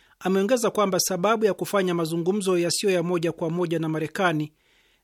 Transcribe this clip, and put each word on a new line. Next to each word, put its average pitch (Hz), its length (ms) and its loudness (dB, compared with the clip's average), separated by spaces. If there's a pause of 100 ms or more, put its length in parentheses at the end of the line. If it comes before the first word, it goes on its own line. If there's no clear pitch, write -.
(200)
Ameongeza 202 500 2
kwamba 196 300 0
sababu 208 440 0
ya 190 100 2
kufanya 185 400 0
mazungumzo 175 640 0
yasiyo 175 340 0
ya 180 100 2
moja 170 300 0
kwa 165 180 -4
moja 170 280 -2
na 160 100 -2
Marekani 156 640 -2 (520)